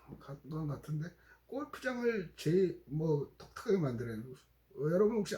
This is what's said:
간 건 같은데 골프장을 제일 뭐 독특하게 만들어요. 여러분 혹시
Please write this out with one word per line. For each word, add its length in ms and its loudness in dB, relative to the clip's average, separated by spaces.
간 300 -14
건 180 -4
같은데 440 -4
골프장을 880 -2
제일 520 2
뭐 500 0
독특하게 400 0
만들어요. 460 0
여러분 260 4
혹시 200 -2